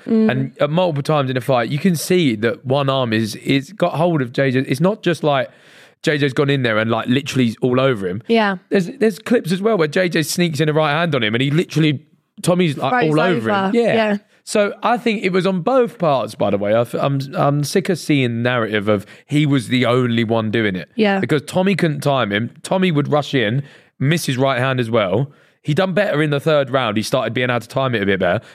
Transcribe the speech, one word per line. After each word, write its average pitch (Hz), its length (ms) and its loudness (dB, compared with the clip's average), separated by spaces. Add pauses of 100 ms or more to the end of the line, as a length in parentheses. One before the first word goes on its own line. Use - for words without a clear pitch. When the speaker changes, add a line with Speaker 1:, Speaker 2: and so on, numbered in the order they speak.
Speaker 1:
Mm. 220 240 2
Speaker 2:
And 135 300 -2
at 143 100 0
multiple 160 320 0
times 139 300 0
in 127 60 -2
a 127 40 -2
fight, 120 280 0
you 143 100 -4
can 180 160 2
see 156 400 0
that 110 300 -2
one 135 240 0
arm 131 240 0
is, 110 240 -2
is 139 340 -2
got - 220 -2
hold 160 280 0
of 123 120 -6
J 135 180 0
J. 127 80 2
It's 135 220 -2
not 190 200 0
just 170 220 -2
like 139 260 0 (540)
J 151 140 0
J's 143 160 0
gone 139 160 0
in 139 140 0
there 113 140 2
and, 110 140 0
like, 113 160 0
literally 127 540 0
all 127 180 2
over 127 260 0
him. 95 220 -6
Speaker 1:
Yeah. 208 300 0 (100)
Speaker 2:
There's, 196 200 0 (100)
there's 214 200 0
clips 208 360 -2
as 185 80 -4
well 214 160 2
where 156 100 2
J 185 220 0
J 165 140 0
sneaks 160 360 -2
in 160 80 2
a 151 60 0
right 156 180 2
hand 160 240 0
on 117 80 0
him 107 100 0
and 117 80 0
he 139 100 0
literally, 147 540 0 (360)
Tommy's, 175 340 2
like, 135 160 -2
Speaker 1:
Throws - 220 2
Speaker 2:
all 151 80 2
over 185 300 0
Speaker 1:
over. 196 180 0
Speaker 2:
him. 220 60 0
Yeah. 226 180 2
Speaker 1:
Yeah. 214 240 2 (260)
Speaker 2:
So 208 380 0
I 233 160 2
think 220 260 -2
it - 80 0
was 175 140 0
on 190 160 0
both 240 380 0
parts, 131 340 0
by 104 160 -2
the 101 80 0
way. 104 160 0
I 117 80 4
f-, 120 140 -4
I'm, 139 240 -2 (160)
I'm 143 280 0
sick 185 260 -2
of 170 100 -2
seeing 123 420 0
narrative 110 460 0
of 104 180 2 (220)
he 147 180 2
was 135 220 2
the 123 180 2
only 117 380 2
one 110 260 0
doing 104 260 0
it. 85 200 -8
Speaker 1:
Yeah. 202 240 2
Speaker 2:
Because 151 240 -2
Tommy 185 320 0
couldn't 151 240 0
time 135 320 0
him. 107 200 -2 (120)
Tommy 185 280 0
would 143 180 0
rush 143 260 -2
in, 123 260 0 (380)
miss 156 260 0
his 131 140 -2
right 135 200 0
hand 127 200 0
as 117 100 -2
well. 110 420 0 (300)
He 151 140 -2
done 190 180 0
better 160 300 0
in 151 80 0
the 143 80 -2
third 143 320 0
round. 120 260 0
He 107 60 0
started 117 320 -2
being 123 160 -2
able 120 80 0
to - 80 -10
time 135 260 -2
it 104 80 -2
a 98 60 0
bit 98 120 2
better. 92 240 0 (120)